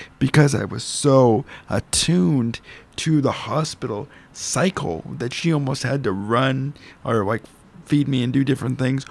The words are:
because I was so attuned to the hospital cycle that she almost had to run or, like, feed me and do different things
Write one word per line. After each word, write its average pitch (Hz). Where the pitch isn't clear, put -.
because 139
I 104
was 95
so 127
attuned 147
to 156
the 131
hospital 117
cycle -
that 123
she -
almost 135
had 135
to 104
run 131
or, 113
like, 113
feed 147
me 131
and 127
do 139
different 131
things 135